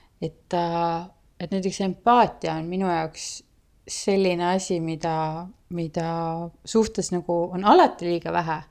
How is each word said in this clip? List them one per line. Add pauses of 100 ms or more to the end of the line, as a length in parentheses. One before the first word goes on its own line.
(160)
et,
äh, (360)
et
näiteks
empaatia
on
minu
jaoks (600)
selline
asi,
mida, (220)
mida (540)
suhtes
nagu
on
alati
liiga
vähe. (120)